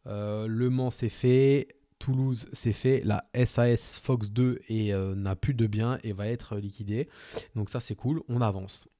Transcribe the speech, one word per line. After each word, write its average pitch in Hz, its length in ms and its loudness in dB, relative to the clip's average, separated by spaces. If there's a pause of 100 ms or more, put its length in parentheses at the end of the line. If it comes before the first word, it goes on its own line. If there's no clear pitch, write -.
euh, 104 420 -6
Le 113 200 0
Mans 127 220 0
c'est 117 180 -4
fait, 135 600 4 (320)
Toulouse 131 520 -2
c'est 117 200 -2
fait, 131 320 2
la 104 280 -2
S 123 280 2
A 120 100 6
S - 320 0
Fox 110 300 0
deux 123 360 2
est, 110 240 0
euh, 95 220 0
n'a 98 220 -2
plus - 180 -2
de 117 140 4
biens 110 340 0
et 110 100 -6
va 101 140 -4
être 113 300 -4
liquidée. 101 520 -4 (460)
Donc 104 160 -4
ça - 80 -6
c'est 113 160 -8
cool, 143 340 -2
on 123 120 0
avance. 98 480 -4 (100)